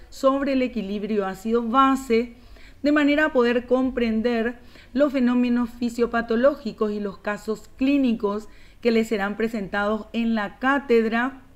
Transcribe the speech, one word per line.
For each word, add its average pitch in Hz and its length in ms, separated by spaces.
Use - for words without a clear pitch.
sobre 277 460
el 254 80
equilibrio 208 640
ácido-base, 233 1080
de 285 80
manera 294 360
a 302 60
poder 240 340
comprender 240 920
los 285 200
fenómenos 247 580
fisiopatológicos 233 1200
y 208 100
los 202 160
casos 214 640
clínicos 226 720
que 233 80
les 220 180
serán 202 280
presentados 208 760
en 226 220
la 202 240
cátedra 247 840